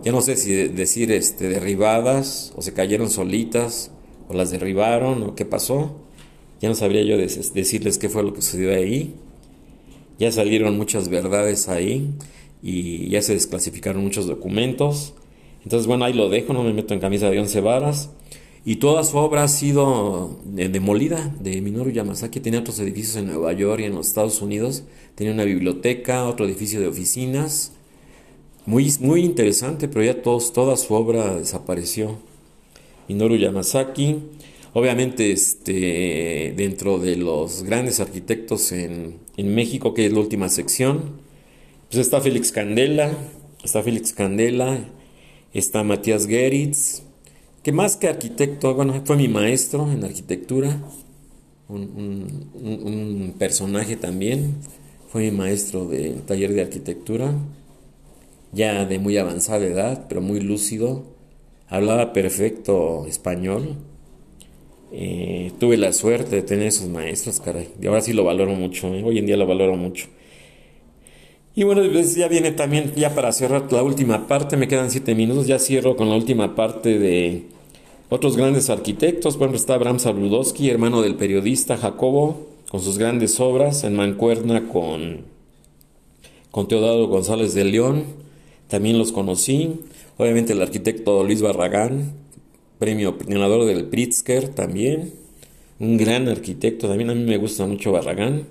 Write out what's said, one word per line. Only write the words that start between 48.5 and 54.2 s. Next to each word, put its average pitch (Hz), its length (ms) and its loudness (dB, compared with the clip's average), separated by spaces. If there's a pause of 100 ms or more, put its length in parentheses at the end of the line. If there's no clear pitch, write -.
bueno, 139 280 0
fue 147 140 4
mi 139 100 6
maestro 127 640 2
en 117 120 -2
arquitectura, 135 800 -4 (840)
un, 101 140 -10
un, 101 720 -10
un, 107 400 -8
un 101 460 -6
personaje 101 560 -2
también, 113 580 -2 (540)